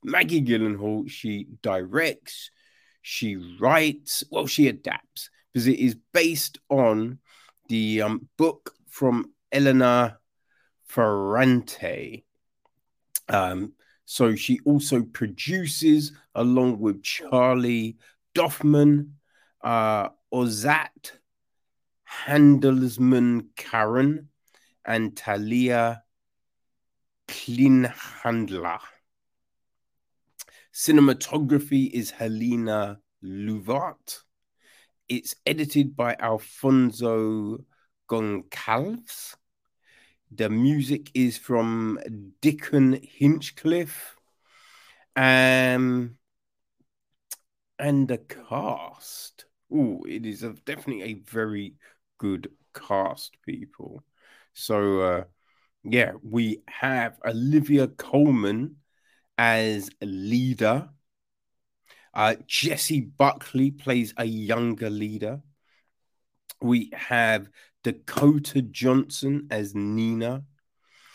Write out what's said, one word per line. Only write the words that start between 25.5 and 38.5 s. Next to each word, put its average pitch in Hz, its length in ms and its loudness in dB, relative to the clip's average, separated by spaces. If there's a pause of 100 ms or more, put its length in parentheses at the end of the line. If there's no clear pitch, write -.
Klinhandler. 117 1500 0 (1900)
Cinematography 143 1160 2
is 117 220 -6
Helena 110 880 -4 (240)
Louvart. 107 960 -8 (880)
It's - 260 -6 (100)
edited 147 520 0
by 120 240 -2
Alfonso 113 1400 0 (440)
Goncalves. 113 1300 -6 (960)